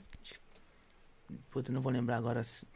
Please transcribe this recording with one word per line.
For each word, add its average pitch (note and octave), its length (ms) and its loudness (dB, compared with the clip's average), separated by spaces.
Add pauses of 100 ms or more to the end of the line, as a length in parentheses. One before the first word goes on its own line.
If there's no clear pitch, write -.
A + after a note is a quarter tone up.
(240)
Acho - 100 -12
que, - 60 -18 (1120)
puta, B2+ 220 -2
eu - 20 2
não C3 80 2
vou C3 100 4
lembrar A#2+ 260 4
agora A#2 240 2
s-, - 240 -2 (100)